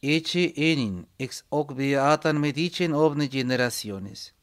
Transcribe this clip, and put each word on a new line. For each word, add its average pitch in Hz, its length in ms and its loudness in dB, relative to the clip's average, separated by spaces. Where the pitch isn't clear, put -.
ecce 165 560 0
enim 131 480 0
ex - 320 -8
hoc 143 260 -4
beatam 139 640 2
me 147 120 2
dicent 165 420 -2
omne 147 340 4
generationes 120 1040 -2